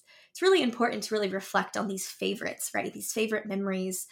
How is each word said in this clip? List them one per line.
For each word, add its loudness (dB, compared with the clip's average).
It's -8
really 8
important 0
to -2
really 2
reflect -2
on 0
these -4
favorites, -4
right? -2
These -8
favorite 0
memories, -2